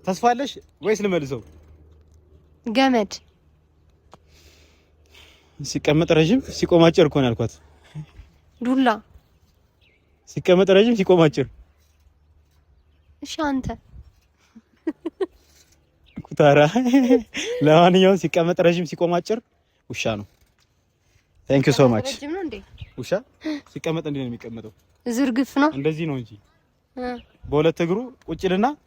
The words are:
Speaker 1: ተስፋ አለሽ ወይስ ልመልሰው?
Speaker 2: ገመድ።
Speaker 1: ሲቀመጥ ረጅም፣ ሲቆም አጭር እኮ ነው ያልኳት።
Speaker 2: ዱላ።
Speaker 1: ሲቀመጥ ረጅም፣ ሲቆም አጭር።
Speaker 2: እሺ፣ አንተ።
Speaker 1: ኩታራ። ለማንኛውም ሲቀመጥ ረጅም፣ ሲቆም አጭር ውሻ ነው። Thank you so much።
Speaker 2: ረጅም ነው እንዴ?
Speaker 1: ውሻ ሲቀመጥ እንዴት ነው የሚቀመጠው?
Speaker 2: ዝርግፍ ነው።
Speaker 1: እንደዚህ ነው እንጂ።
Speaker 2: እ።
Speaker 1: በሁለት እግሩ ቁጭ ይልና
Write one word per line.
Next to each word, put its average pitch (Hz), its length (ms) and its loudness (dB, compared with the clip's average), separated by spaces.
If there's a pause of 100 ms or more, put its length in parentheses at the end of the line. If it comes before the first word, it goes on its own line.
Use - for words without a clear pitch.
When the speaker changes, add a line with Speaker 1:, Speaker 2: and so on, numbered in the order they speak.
Speaker 1:
ተስፋ 190 180 -4
አለሽ 240 320 -2 (240)
ወይስ 208 180 -2
ልመልሰው? 151 420 -4 (1200)
Speaker 2:
ገመድ። 240 480 0 (2500)
Speaker 1:
ሲቀመጥ 151 520 0
ረጅም፣ 165 380 2
ሲቆም 170 340 2
አጭር 165 220 6
እኮ 139 100 -2
ነው 135 100 2
ያልኳት። 117 320 -4 (1040)
Speaker 2:
ዱላ። 247 400 0 (1300)
Speaker 1:
ሲቀመጥ 180 420 2
ረጅም፣ 220 260 6
ሲቆም 185 260 4
አጭር። 143 260 2 (1700)
Speaker 2:
እሺ፣ 294 200 -12
አንተ። 269 360 -4 (2500)
Speaker 1:
ኩታራ። 147 360 4 (1000)
ለማንኛውም 180 560 6
ሲቀመጥ 175 420 -2
ረጅም፣ 175 280 2
ሲቆም 170 260 -4
አጭር 208 260 -4 (500)
ውሻ 117 240 -6
ነው። 101 120 -10 (1200)
Thank 135 140 2
you 143 100 2
so 143 120 4
much። 113 220 2
Speaker 2:
ረጅም - 240 -10
ነው 381 100 -8
እንዴ? 277 140 -10 (400)
Speaker 1:
ውሻ - 160 -8 (560)
ሲቀመጥ 160 360 -8
እንዴት 147 140 -8
ነው 135 60 -8
የሚቀመጠው? 113 480 -14 (340)
Speaker 2:
ዝርግፍ 247 500 -4
ነው። 294 160 0
Speaker 1:
እንደዚህ 151 340 -6
ነው 143 120 -6
እንጂ። 110 200 -14 (600)
Speaker 2:
እ። 247 180 -10 (280)
Speaker 1:
በሁለት 151 360 -2
እግሩ 175 180 -2 (260)
ቁጭ 160 180 -12
ይልና 190 260 0 (200)